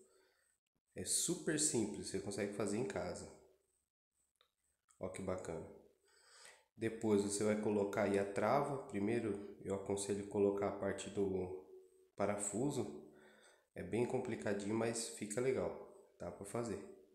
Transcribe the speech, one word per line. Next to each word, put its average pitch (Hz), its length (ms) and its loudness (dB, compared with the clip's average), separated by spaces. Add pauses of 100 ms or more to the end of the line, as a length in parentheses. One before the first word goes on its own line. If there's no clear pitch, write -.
(920)
É 92 120 -6
super - 520 0
simples, 104 520 0
você 95 100 -2
consegue 104 340 -4
fazer 104 240 0
em 123 80 0
casa. - 460 -6 (1700)
Ó 95 80 -6
que 95 140 -10
bacana. 92 440 -6 (1080)
Depois 107 480 4
você 104 220 0
vai 107 160 4
colocar 104 420 2
aí 98 160 4
a 98 60 2
trava. 135 520 2 (100)
Primeiro 104 760 -2
eu 98 100 2
aconselho 98 540 0
colocar 101 400 6
a 95 100 0
parte 98 320 -2
do 92 560 0 (500)
parafuso. 104 960 0 (640)
É - 80 -8
bem 101 240 2
complicadinho, 107 680 -2
mas 113 340 0
fica 107 300 -6
legal. 120 500 0 (300)
Dá 87 100 -6
pra - 160 -10
fazer. 113 340 -4 (360)